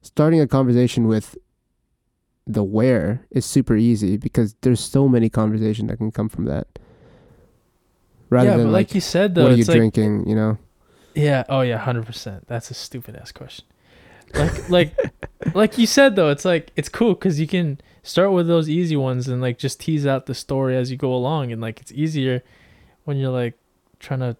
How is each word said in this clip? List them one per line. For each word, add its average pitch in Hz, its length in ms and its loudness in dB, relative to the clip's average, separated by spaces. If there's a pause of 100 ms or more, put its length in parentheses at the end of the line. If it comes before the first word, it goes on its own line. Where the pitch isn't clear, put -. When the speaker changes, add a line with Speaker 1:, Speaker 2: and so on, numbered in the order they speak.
Speaker 1:
starting 160 400 2
a 143 80 2
conversation 123 580 2
with 110 300 -2 (1080)
the 107 180 -2
where 107 680 0
is - 160 -2
super 143 300 2
easy 104 400 2
because 110 460 -2
there's 123 180 2
so 135 260 0
many 120 220 4
conversations 110 640 -2
that 104 80 -8
can 110 120 -4
come 110 180 -4
from - 180 -8
that. 71 200 -4 (1600)
Rather 123 200 4
Speaker 2:
Yeah, - 60 4
Speaker 1:
than, 117 100 4
Speaker 2:
but 110 60 2
like - 160 2
Speaker 1:
like, - 60 -16
Speaker 2:
you 190 60 2
said, 185 340 0
though, 170 100 4
Speaker 1:
"What 127 80 6
are - 40 8
you 117 40 6
Speaker 2:
it's 110 80 4
like 123 100 4
Speaker 1:
drinking?" 107 500 0
You 107 60 0
know? 107 240 0 (560)
Speaker 2:
Yeah. 143 340 0
Oh, 135 120 0
yeah, 123 180 0
hundred 117 280 -4
percent. 104 420 -14
That's 120 220 -10
a 127 40 -12
stupid - 420 -16
ass - 160 -20
question. - 340 -20 (680)
Like, - 360 -2
like, 175 260 2 (300)
Speaker 1:
<laughs> - 280 -6
Speaker 2:
like 214 220 2
you 233 100 4
said, 269 300 4
though, 165 140 4
it's 143 160 -2
like, 170 280 0
it's - 140 -4
cool 226 260 2
'cause 165 240 -2
you 156 80 0
can 156 320 -2 (240)
start 196 300 0
with 175 140 2
those 165 220 2
easy 160 280 0
ones 131 320 -2
and, 127 140 -4
like, 123 160 -4
just - 200 -6
tease 151 280 -2
out 135 180 0
the 135 100 -8
story 135 420 -2
as 127 140 -2
you 127 60 -8
go 131 180 -2
along, 127 380 -4
and, 113 80 -10
like, 113 200 -10
it's - 120 -20
easier 135 500 -2 (640)
when 143 140 -6
you're, 135 120 -2
like, 123 240 -4 (460)
trying 131 200 -8
to 120 200 -6